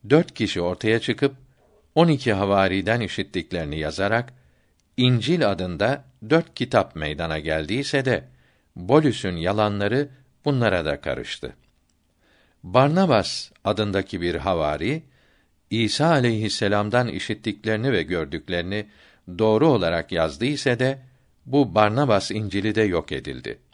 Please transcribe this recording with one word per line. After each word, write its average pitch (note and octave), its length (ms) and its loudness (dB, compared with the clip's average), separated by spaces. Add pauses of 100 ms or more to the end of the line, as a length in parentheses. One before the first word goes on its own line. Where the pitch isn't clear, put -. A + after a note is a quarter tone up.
Dört D#3 240 4
kişi F#2 280 -2
ortaya A2 380 0
çıkıp C3+ 360 -2 (600)
on E3+ 120 6
iki B2 260 2
havariden G2 680 2
işittiklerini E2+ 760 -6
yazarak G2 540 -2 (640)
İncil B2+ 540 2
adında F#2 540 -2 (240)
dört E3 260 0
kitap A#2 400 0
meydana D#2 440 -4
geldiyse E2 640 -2
de A2 180 0 (520)
Bolüs'ün G#2 600 2
yalanları G#2 760 0 (360)
bunlara A2 400 2
da D2 160 -4
karıştı. B1+ 540 -8 (1080)
Barnabas C3+ 880 2 (120)
adındaki G2 580 -2
bir E2+ 140 -2
havari, E2 680 -2 (680)
İsa A2+ 380 0
aleyhisselam'dan A2 1000 0
işittiklerini A2 840 -4
ve F#2 120 0
gördüklerini F2 840 -6 (500)
doğru A2 300 4
olarak E2+ 440 2
yazdı D#2+ 340 0
ise C3 340 0
de C3+ 200 0 (460)
bu B2+ 300 0
Barnabas G#2+ 560 2
İncil'i G#2 440 -2
de A2 60 2
yok F2 300 0
edildi. C2 480 -10 (140)